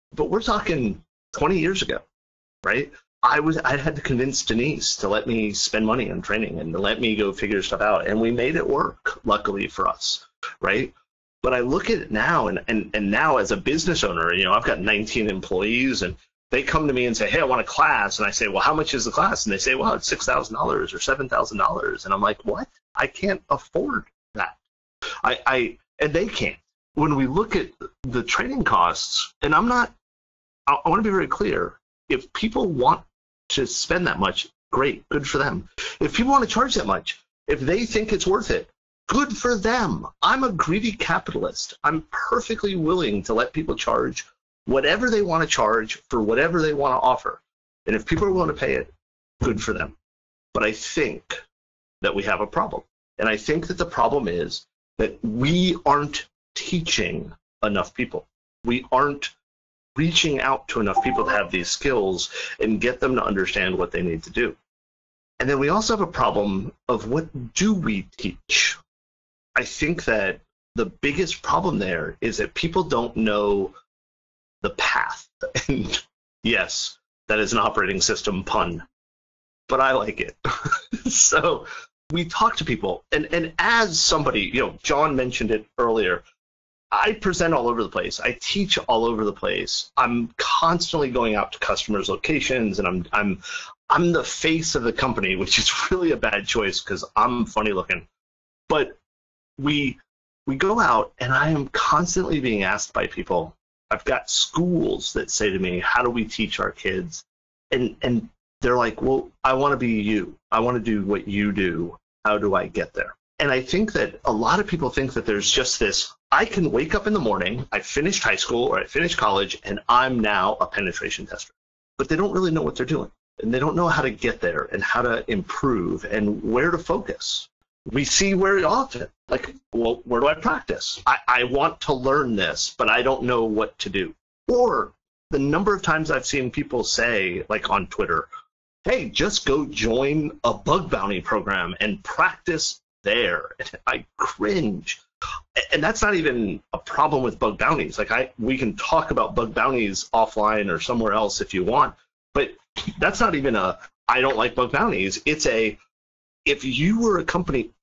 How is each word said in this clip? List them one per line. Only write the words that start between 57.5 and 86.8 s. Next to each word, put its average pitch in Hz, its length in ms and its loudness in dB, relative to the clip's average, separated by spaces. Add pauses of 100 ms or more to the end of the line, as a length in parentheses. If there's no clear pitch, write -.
enough 101 300 0
people. - 340 -6 (380)
We 123 260 0
aren't 143 440 0 (600)
reaching 156 440 2
out 135 280 0
to - 120 -2
enough 98 240 2
people 127 200 0
to - 60 0
have 101 200 0
these 90 180 -2
skills 98 600 0 (280)
and 107 220 0
get 123 200 0
them 131 160 2
to 101 80 2
understand 92 520 0
what 90 140 -2
they 87 120 -2
need 82 220 -2
to - 60 -18
do. 117 260 -2 (800)
And 127 100 0
then 139 100 2
we 143 100 2
also 220 240 2
have 202 160 0
a - 20 -12
problem 104 640 0 (160)
of 110 180 -2
what 135 480 -4
do 202 200 2
we 117 420 -2
teach? - 600 -2 (800)
I 123 100 0
think - 400 -4
that 101 360 0 (340)
the 113 120 0
biggest 143 560 -2
problem 160 360 0
there 90 420 -4
is 113 180 -2
that - 160 -4
people 170 280 -2
don't 120 340 -2
know 104 580 2 (880)
the 101 80 -4
path. - 580 -4 (260)
<laughs> - 140 -4
And - 340 -2 (400)
yes, - 560 -2 (300)
that 107 100 2
is 104 140 0
an 113 80 2
operating 98 400 0
system 95 420 0
pun, 87 420 -2 (840)
but 131 120 2
I 131 120 4
like 185 280 0
it. - 220 -6
<laughs> - 680 -4
So - 560 4 (440)
we 170 140 0
talk 220 320 2
to 160 80 -2
people, 98 480 -2
and, 151 200 2
and 165 260 0
as 208 420 2
somebody, 139 400 2
you 98 200 0
know, 95 220 -2
John 147 320 2
mentioned 123 380 -2
it 107 140 0 (120)
earlier, 110 460 2 (680)